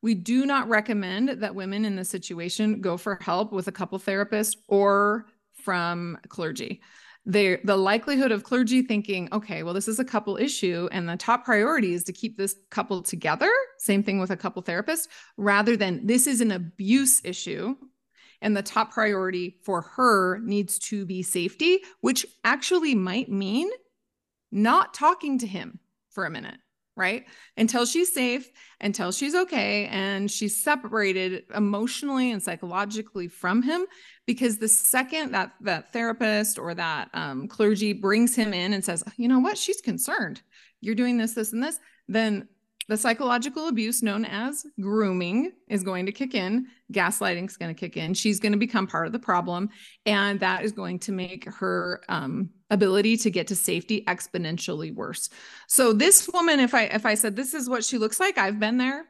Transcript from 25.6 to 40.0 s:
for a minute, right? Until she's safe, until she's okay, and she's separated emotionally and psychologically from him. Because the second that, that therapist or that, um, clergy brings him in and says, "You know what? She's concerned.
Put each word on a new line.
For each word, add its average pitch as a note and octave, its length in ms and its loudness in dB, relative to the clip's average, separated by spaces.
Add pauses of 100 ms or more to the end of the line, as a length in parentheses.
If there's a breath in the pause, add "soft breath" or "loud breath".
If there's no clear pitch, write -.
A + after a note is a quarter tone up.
for F#3+ 160 -6
a D3 40 -4
minute, - 280 -10 (380)
right? F#3 300 -2 (300 loud breath)
Until A#3+ 300 2
she's E4 280 0
safe, B3+ 340 -2 (320 loud breath)
until G3 300 -2
she's C#4 240 -4
okay, G#3 520 0
and G3 440 -2
she's - 320 -4
separated G3+ 800 0 (100)
emotionally B3 800 -2
and G#3 100 -4
psychologically F#3+ 880 -6
from F#3 360 0
him. E4 220 0 (420 loud breath)
Because B3 320 0
the A3 80 -4
second C4 640 2
that, F#3+ 300 -2
that F3 320 -4
therapist A3+ 680 0
or E3+ 160 -6
that, E3 400 -4
um, C#3 320 -6
clergy G#3 460 2
brings G#3+ 420 4
him G#3+ 180 0
in F#3 200 -2
and G3 120 -2
says, E3+ 200 -4 (120)
"You A#3+ 120 0
know C4 100 6
what? F#4 180 2
She's - 240 -2
concerned. A3 600 -4 (380 soft breath)